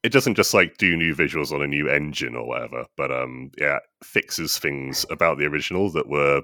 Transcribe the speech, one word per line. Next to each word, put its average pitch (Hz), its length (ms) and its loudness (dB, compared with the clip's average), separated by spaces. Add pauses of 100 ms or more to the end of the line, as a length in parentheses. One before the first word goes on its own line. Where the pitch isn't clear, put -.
it 117 100 0
doesn't 127 220 4
just, - 200 4
like, 90 220 4
do 87 200 4
new 82 180 2
visuals 76 360 0
on 71 120 -2
a 71 40 0
new 71 220 -2
engine 71 480 -2
or 58 100 -6
whatever, 60 380 -8 (120)
but, 69 140 -4
um, 64 480 -6
yeah, 71 200 0 (260)
fixes - 540 -4
things 67 520 -4
about 78 280 2
the 73 80 0
original 87 440 -2
that 78 200 -2
were 71 340 2